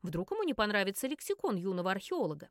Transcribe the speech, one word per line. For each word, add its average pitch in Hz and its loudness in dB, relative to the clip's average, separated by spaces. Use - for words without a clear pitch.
Вдруг 175 -4
ему 427 0
не 320 0
понравится 208 2
лексикон 302 -2
юного 180 0
археолога. 190 -2